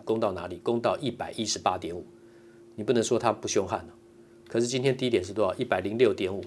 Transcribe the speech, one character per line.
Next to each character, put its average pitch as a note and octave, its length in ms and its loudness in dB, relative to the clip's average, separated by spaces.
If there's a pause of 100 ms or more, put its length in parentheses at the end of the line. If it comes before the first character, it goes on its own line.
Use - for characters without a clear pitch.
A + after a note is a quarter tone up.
攻 A2+ 120 2
到 A2 140 2
哪 F2+ 160 -8
里？ F2+ 160 -10
攻 A#2+ 160 0
到 A2 200 2
一 B2+ 120 -2
百 F2 220 -8
一 A2+ 120 -4
十 G#2 140 -2
八 F#2 180 0
点 E2+ 160 -6
五。 F2 120 -8 (720)
你 G#2 100 -6
不 C3+ 80 4
能 A#2 100 6
说 A2+ 160 2
它 A2+ 140 2
不 G#2+ 160 -6
凶 G2 180 2
悍 F#2+ 140 -4
哦。 - 100 -16 (560)
可 A#2 140 0
是 A#2+ 40 0
今 B2+ 160 -2
天 C3 140 2
低 C3 140 -2
点 A2 120 4
是 F#2+ 120 -8
多 G#2 120 2
少？ F#2 100 0
一 - 100 -2
百 F#2 160 2
零 G2+ 160 -2
六 A#2 160 6
点 F#2 200 -2
五， G2 140 -4